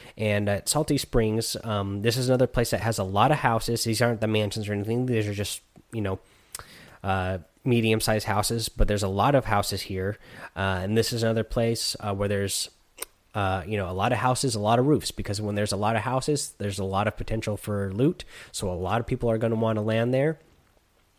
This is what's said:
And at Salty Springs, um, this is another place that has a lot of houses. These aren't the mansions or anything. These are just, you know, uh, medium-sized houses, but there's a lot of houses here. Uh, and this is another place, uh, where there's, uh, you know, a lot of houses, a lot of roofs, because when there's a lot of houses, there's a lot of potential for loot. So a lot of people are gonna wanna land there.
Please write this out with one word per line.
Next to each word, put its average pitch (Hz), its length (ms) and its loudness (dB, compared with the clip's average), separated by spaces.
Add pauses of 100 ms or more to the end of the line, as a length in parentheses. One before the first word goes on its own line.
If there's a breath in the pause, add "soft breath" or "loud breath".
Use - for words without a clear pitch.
(160 loud breath)
And 104 320 0
at 101 200 -2
Salty - 300 0
Springs, 110 680 0
um, 101 380 -2
this 113 140 2
is 127 120 0
another 127 180 4
place 120 240 0
that 104 100 0
has 113 180 -2
a 101 60 -2
lot 101 260 4
of 151 80 2
houses. 120 460 0
These 113 180 0
aren't 117 180 2
the 110 60 0
mansions 107 420 0
or 104 60 -2
anything. 113 320 -2
These 113 200 0
are 104 80 -4
just, 101 280 -6 (300)
you 113 100 -4
know, 95 160 -2 (840 loud breath)
uh, 95 360 0 (260)
medium-sized 110 600 2
houses, 107 420 0
but 113 180 2
there's 104 160 0
a 101 60 -2
lot 101 260 2
of 131 120 2
houses 101 360 0
here. 95 360 -6 (380 loud breath)
Uh, 95 260 0
and 104 140 0
this 113 160 2
is 117 100 -2
another 113 220 2
place, 117 560 -2
uh, 101 140 -4
where 101 140 -2
there's, 101 420 -2 (640)
uh, 95 320 0
you 104 120 -2
know, 90 120 -2
a - 20 -4
lot 98 200 0
of 117 60 2
houses, 127 360 0
a 104 60 -2
lot 110 180 4
of 127 80 4
roofs, 143 240 2
because - 300 -6
when 104 140 -2
there's 101 180 0
a 98 40 -2
lot 107 200 0
of 104 60 0
houses, 131 560 -2
there's 101 200 -4
a 98 60 -2
lot 98 220 0
of 104 100 -2
potential 110 400 -4
for 101 360 -4
loot. 131 320 0 (280 loud breath)
So 98 180 -4
a - 20 -4
lot 92 280 -2
of 117 60 -6
people 120 240 0
are 113 80 2
gonna 113 180 0
wanna 110 260 2
land 113 300 2
there. 143 260 2 (800)